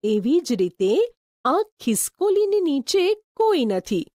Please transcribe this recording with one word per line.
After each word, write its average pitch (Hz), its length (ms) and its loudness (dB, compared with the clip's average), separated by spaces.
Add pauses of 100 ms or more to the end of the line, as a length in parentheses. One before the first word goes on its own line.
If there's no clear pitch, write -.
એવી 214 360 0
જ 339 140 -4
રીતે 196 600 0 (300)
આ 320 180 0 (160)
ખિસકોલીની 392 800 0
નીચે 349 520 0 (220)
કોઈ 415 300 2
નથી 185 400 -2 (100)